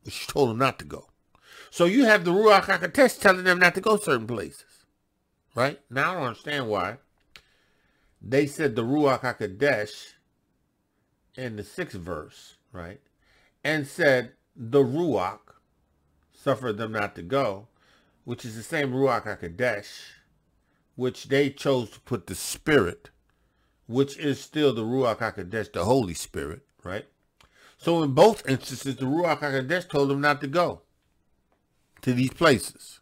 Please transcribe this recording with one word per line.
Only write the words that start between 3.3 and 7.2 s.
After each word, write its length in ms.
them 140
not 160
to 60
go 160
certain 300
places, 580
right? 260
Now 200
I 40
don't 140
understand 400
why 300